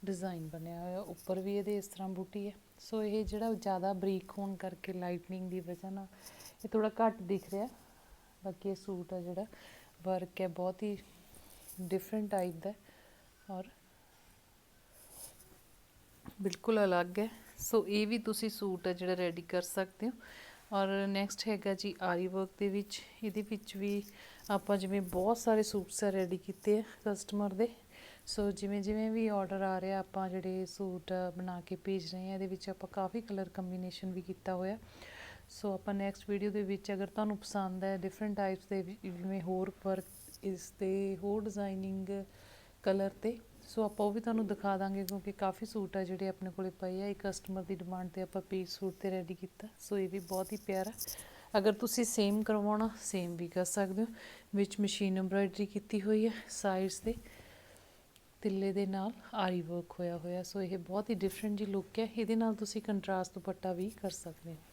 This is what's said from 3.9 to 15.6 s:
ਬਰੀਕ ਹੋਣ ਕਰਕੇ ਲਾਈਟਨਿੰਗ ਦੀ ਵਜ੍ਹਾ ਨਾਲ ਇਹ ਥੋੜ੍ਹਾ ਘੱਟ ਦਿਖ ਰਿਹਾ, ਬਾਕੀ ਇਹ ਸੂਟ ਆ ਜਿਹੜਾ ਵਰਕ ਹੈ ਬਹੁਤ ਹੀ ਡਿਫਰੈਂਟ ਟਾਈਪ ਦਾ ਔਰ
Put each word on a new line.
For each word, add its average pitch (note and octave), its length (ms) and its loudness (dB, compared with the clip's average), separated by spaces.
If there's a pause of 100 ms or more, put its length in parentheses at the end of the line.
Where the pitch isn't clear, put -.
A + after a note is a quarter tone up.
ਬਰੀਕ F#3+ 460 2
ਹੋਣ G3 180 -2
ਕਰਕੇ F#3 360 -6
ਲਾਈਟਨਿੰਗ F3+ 580 -4
ਦੀ F#3 100 -2
ਵਜ੍ਹਾ F3 300 -8
ਨਾਲ G3 160 -8 (580)
ਇਹ A3 40 -4
ਥੋੜ੍ਹਾ A3 220 4 (100)
ਘੱਟ A3+ 220 4
ਦਿਖ F#3 300 0
ਰਿਹਾ, G3+ 140 -2 (760)
ਬਾਕੀ F#3+ 240 -4
ਇਹ F#3+ 60 0
ਸੂਟ F#3 380 -6
ਆ F3+ 80 -4
ਜਿਹੜਾ F3 240 -4 (580)
ਵਰਕ F#3 380 0
ਹੈ F#3+ 80 2
ਬਹੁਤ F3+ 340 -2
ਹੀ G#3 140 0 (840)
ਡਿਫਰੈਂਟ F#3+ 500 0
ਟਾਈਪ F#3 240 2 (100)
ਦਾ G3 80 -2 (760)
ਔਰ F#3+ 180 -6 (2750)